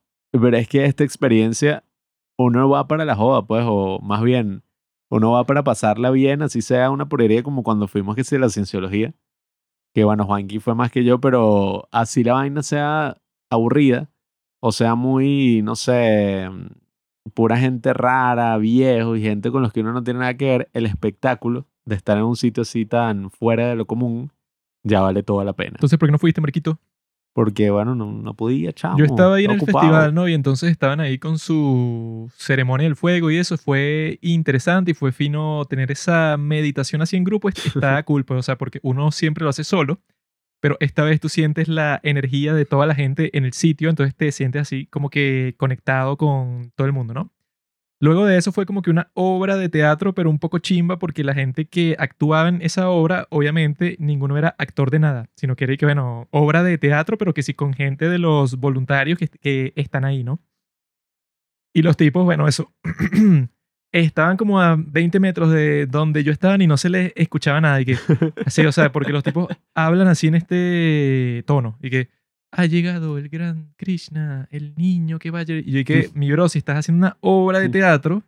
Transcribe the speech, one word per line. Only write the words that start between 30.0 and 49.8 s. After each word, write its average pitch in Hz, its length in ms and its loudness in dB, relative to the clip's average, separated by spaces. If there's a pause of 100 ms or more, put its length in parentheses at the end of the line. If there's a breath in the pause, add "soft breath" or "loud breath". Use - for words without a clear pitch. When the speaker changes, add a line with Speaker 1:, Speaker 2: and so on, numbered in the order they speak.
Speaker 2:
¿no? 180 140 0
Y 170 60 0
entonces 139 360 0
estaban 143 300 0
ahí 135 180 -4
con 160 220 -6
su 120 960 -2
ceremonia 131 520 0
del 147 100 -2
fuego 170 340 0
y 160 60 2
eso. 175 200 -2
Fue 147 640 -2
interesante 170 720 2
y - 20 2
fue 135 200 -2
fino 151 520 -4
tener 135 260 -4
esa 160 460 0
meditación 147 640 -2
así 165 140 0
en 185 80 2
grupo. 202 240 0
Est-, - 200 -4
está 143 360 0
Speaker 1:
<laughs> - 20 -20
Speaker 2:
cool, 143 200 0
pues, 127 140 -4
o 123 40 -4
sea, 131 140 -4
porque 131 260 -10
uno 139 280 0
siempre 160 340 -2
lo 147 40 0
hace 151 140 -4
solo, 160 380 -2 (580)
pero 143 220 2
esta 147 240 0
vez 156 160 2
tú 160 80 -4
sientes 156 400 0
la 151 340 -2
energía 143 500 -2
de 151 120 2
toda 139 200 2
la 151 100 0
gente 143 420 -2
en 135 80 0
el 123 80 -4
sitio, 160 360 0
entonces 143 240 0
te 151 200 -2
sientes 139 300 -4
así 135 240 -8
como 143 220 -6
que 131 480 -2
conectado 131 600 -2
con 123 580 -2
todo 135 100 -2
el 139 80 0
mundo, 120 200 -6
¿no? 156 180 -8 (720)
Luego 165 240 4
de 196 120 4
eso 180 140 0
fue 196 140 -2
como 196 160 -6
que 175 80 -2
una 165 240 0
obra 185 440 -2
de 185 120 -2
teatro, 151 460 2